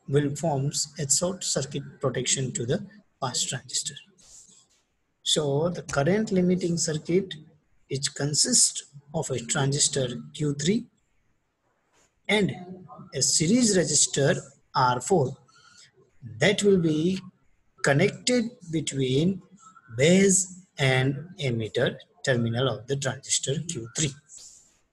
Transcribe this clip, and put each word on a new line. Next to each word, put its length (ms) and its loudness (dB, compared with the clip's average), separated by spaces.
will 280 0
forms 600 -2
a 140 -6
short 320 0
circuit 400 -4
protection 520 -2
to 120 -6
the 220 -4
pass 220 -4
transistor. 540 -6
So 460 0
the 120 -8
current 480 0
limiting 460 2
circuit, 580 -2
it 260 -4
consists 720 0
of 180 -4
a 100 -2
transistor 800 0
Q 200 -2
three 320 0
and 260 2
a 100 -4
series 540 4
resistor 600 2
R 240 2
four 360 0
that 240 2
will 160 6
be 420 0
connected 680 2
between 720 0
base 640 4
and 500 0
emitter 560 -2
terminal 440 0
of 180 -6
the 100 -2
transistor 580 -4
Q 180 -8
three. 140 -2